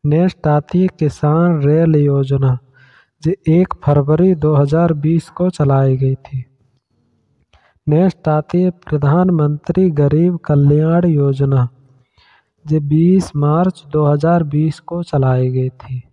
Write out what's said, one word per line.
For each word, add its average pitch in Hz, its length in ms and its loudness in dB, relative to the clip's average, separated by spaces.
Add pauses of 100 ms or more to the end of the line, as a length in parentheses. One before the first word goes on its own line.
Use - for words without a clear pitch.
नेक्स्ट 160 420 -2
आती 151 340 0
है 185 60 2 (120)
किसान 156 600 0
रेल 156 340 2
योजना, 139 640 0 (640)
जो 160 80 0 (160)
एक 170 260 2 (120)
फरवरी 156 500 2
दो 151 200 0
हज़ार 160 380 2
बीस 156 360 -2
को 180 200 -4
चलाई 135 480 0
गई 131 180 -2
थी। - 280 -12 (1400)
नेक्स्ट 170 400 0
आती 156 340 -2
है 185 80 0
प्रधानमंत्री 156 1200 -2
गरीब 151 460 0
कल्याण 156 680 2
योजना, 139 600 0 (1000)
जो 156 140 -2
बीस 165 560 0
मार्च 156 560 0
दो 151 140 0
हज़ार 160 380 0
बीस 151 360 -2
को 170 240 -10
चलाई 131 460 0
गई 127 200 -4
थी। 131 300 -14 (140)